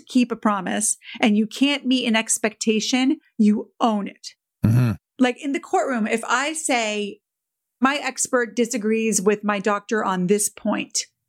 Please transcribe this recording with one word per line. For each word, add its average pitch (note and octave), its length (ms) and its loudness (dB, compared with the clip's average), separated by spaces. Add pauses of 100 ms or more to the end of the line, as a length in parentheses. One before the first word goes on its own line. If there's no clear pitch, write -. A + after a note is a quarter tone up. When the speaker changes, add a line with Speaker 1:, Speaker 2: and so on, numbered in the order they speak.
Speaker 1:
keep B3 240 2
a A3+ 40 -4
promise G#3 600 -2 (220)
and G#3+ 160 4
you G#3+ 120 2
can't C#4+ 400 0
meet B3 180 2
an A3+ 100 2
expectation, A3+ 1040 0 (220)
you G#3 400 2
own G#3 280 0
it. - 280 -18 (280)
Speaker 2:
Mm-hmm. A#2 280 4 (260)
Speaker 1:
Like B3 260 0
in C#4 100 -4
the C4+ 60 0
courtroom, C4 460 0
if A3+ 180 -2
I C#4 300 -2
say, G#3+ 640 -2 (640)
"My C4+ 140 2
expert B3+ 600 -2
disagrees A3 640 0
with G3+ 240 0
my G#3 140 -2
doctor G#3 480 -2
on F#3 220 0
this G3+ 220 2
point," - 580 -6 (220)